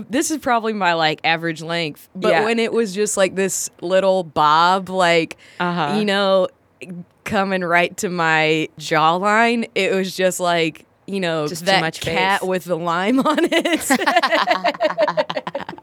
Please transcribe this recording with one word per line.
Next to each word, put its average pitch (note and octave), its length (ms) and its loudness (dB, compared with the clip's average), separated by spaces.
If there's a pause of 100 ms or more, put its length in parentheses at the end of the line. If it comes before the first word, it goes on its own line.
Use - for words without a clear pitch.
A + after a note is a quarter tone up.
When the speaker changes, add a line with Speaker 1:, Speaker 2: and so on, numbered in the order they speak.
Speaker 1:
this C#4 220 -2
is D4+ 60 -2
probably A3+ 340 0
my, F#3 220 0
like, D#3+ 320 0
average E3 360 -2
length. E3 540 -6
But F#3+ 160 0
Speaker 2:
Yeah. E3 140 2
Speaker 1:
when A3+ 120 0
it A3+ 140 -2
was A3 240 -2
just, G#3 220 -2
like, F#3 180 0
this F#3+ 340 -2 (120)
little F#3+ 420 2
bob, E3+ 640 4
like, E3+ 480 2 (240)
Speaker 2:
Uh-huh. F3 380 -2
Speaker 1:
you G#3+ 80 0
know, F#3+ 420 2 (760)
coming G3 400 -2
right F3 340 2
to G3 120 -4
my D#3+ 580 2 (120)
jawline, G3 960 2
it F#3+ 180 0
was F#3+ 220 -2
just F#3 240 0
like, E3+ 460 0 (200)
you G3 140 -6
know, D#3+ 280 -2
Speaker 2:
Just E3+ 140 -8
too F3+ 60 -12
Speaker 1:
that F#3+ 140 4
Speaker 2:
much D#3+ 200 -4
Speaker 1:
cat F#3 380 0
Speaker 2:
face. F#3 100 -4
Speaker 1:
with F#3 160 -2
the F3 120 -2
lime F3+ 420 0
on D4+ 220 2
it. E4 500 0
<laughs> D4+ 1800 -2 (160)